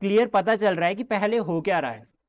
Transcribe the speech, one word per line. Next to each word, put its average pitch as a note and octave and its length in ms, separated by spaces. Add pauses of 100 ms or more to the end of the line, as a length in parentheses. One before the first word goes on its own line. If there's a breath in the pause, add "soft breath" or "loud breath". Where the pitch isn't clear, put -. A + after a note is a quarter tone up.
क्लियर G#3 300
पता G#3 260
चल G3 200
रहा E3+ 120
है F#3 60
कि A3+ 120
पहले G#3+ 320
हो E3 220
क्या F3 180
रहा C#3 140
है। A2 200 (160)